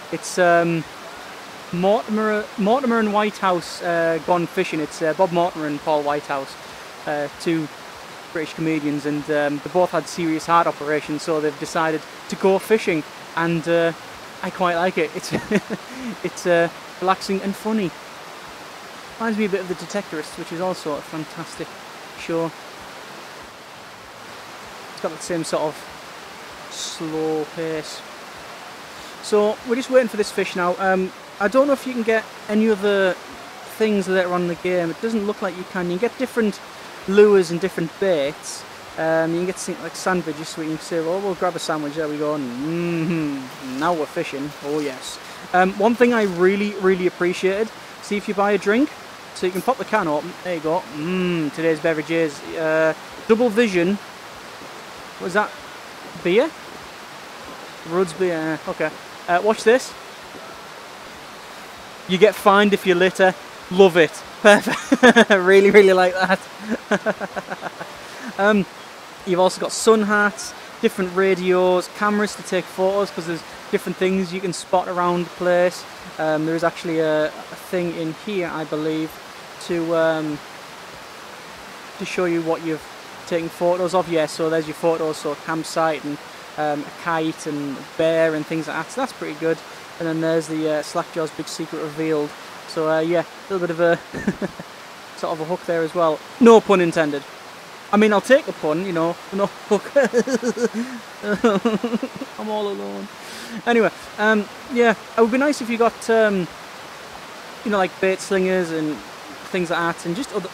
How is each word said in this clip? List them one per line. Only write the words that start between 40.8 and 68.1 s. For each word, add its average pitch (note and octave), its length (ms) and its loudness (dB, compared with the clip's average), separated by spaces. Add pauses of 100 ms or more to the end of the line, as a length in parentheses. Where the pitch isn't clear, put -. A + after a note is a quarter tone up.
"Well, E3+ 180 0
we'll G3 160 -2
grab F3 200 0
a D#3+ 40 -4
sandwich." D3+ 360 -4
There D#3+ 120 -2
we D3+ 100 -4
go. D3+ 180 0
And, D3 80 -4
mm-hmm, D3 1400 -4
now E3+ 140 2
we're D3+ 120 -2
fishing. D3 440 -6 (140)
Oh, D3 160 -2
yes. C3+ 400 -6 (340)
Um, F#3 200 4
one G#3 220 4
thing A#3+ 180 6
I A3 100 4
really, G3 520 2
really F#3 320 2
appreciated, F#3 600 0 (320)
see - 140 -4
if G#3 120 -4
you G#3+ 60 -2
buy G3+ 180 2
a G3+ 60 4
drink, A3+ 320 4 (440)
so - 120 -4
you F3+ 60 2
can F#3 100 -4
pop C4 160 2
the F#3+ 80 -6
can G#3 220 2
open. D3+ 240 0 (120)
There F3+ 120 -2
you D#3 60 -4
go. D#3 200 0 (140)
Mm, E3+ 580 0
today's E3 260 2
beverages. D#3 600 0 (160)
Uh, D#3+ 380 2 (340)
Double A3+ 220 6
Vision. G3 460 4 (1200)
What G3 80 -4
is E3+ 60 -6
that? G#3 160 2 (760)
Beer? A3 260 4 (1400)
Rudd's F3 240 2
beer. D#3+ 540 0
Okay. E3 220 -2 (380)
Uh, F3 160 4
watch G#3 200 4
this. A#3+ 300 4 (2250)
You F#3 100 2
get F#3+ 180 8
fined G3+ 380 8
if - 120 2
you F3+ 100 6
litter. F#3 380 6 (380)
Love F3+ 260 10
it. D#3 140 8 (300)
Perfect. A#3 880 8
<laughs> - 20 8
Really, G3 400 8
really G3 220 10
like F#3 200 6
that. F#3 260 2 (500)
<laughs> F#3+ 840 -4 (640)